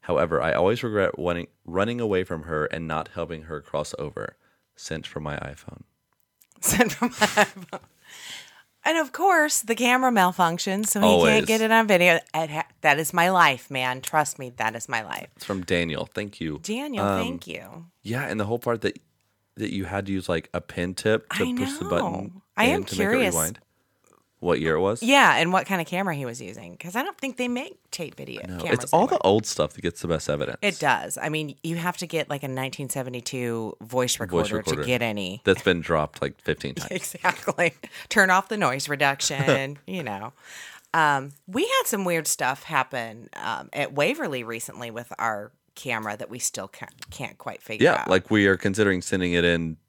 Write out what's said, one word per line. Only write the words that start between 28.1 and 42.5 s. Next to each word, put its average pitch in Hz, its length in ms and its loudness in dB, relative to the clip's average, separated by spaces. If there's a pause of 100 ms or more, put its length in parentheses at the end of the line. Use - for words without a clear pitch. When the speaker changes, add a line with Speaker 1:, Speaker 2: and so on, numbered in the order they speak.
Speaker 2:
video - 320 -12
Speaker 1:
No, 90 120 -10
Speaker 2:
cameras 123 240 0
Speaker 1:
it's 139 100 0
all 170 120 6
Speaker 2:
anymore. 349 120 2
Speaker 1:
the - 100 4
old 107 200 6
stuff - 260 0
that - 80 -16
gets 82 200 -4
the 85 60 -6
best 78 220 0
evidence. 73 320 -4
Speaker 2:
It 202 160 0
does. 110 420 0
I 151 100 -4
mean, 151 340 -6
you 165 140 -4
have 170 200 -4
to 180 80 -8
get, 156 240 -4
like, 143 140 -6
a 139 40 -6
nineteen 131 400 -6
seventy-two 120 920 -6
voice 123 380 0
recorder 87 240 0
Speaker 1:
Voice - 80 -2
recorder 76 320 -2
Speaker 2:
to - 40 -2
get 123 140 2
any. 104 420 -4
Speaker 1:
That's 95 200 4
been 87 180 4
dropped, 76 400 0
like, 71 180 -4
fifteen - 360 -4
times. - 160 -8
Speaker 2:
<laughs> 185 40 -6 (220)
Exactly. 180 560 0 (360)
Turn 196 200 4
off 185 180 4
the 214 100 -4
noise 139 300 0
reduction, 139 920 2
Speaker 1:
<laughs> - 60 -16
Speaker 2:
you 185 160 -6
know. 107 300 -8 (600)
Um, 143 380 4 (160)
we 220 160 -2
had 508 240 0
some 196 180 -2
weird 165 220 0
stuff 135 340 -2